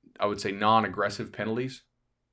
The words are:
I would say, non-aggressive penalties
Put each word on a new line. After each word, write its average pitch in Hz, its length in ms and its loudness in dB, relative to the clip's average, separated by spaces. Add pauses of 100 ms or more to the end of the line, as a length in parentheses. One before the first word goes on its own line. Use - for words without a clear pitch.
(180)
I 101 80 0
would 104 140 -2
say, 104 100 -4
non-aggressive 101 840 2
penalties 117 520 -6 (480)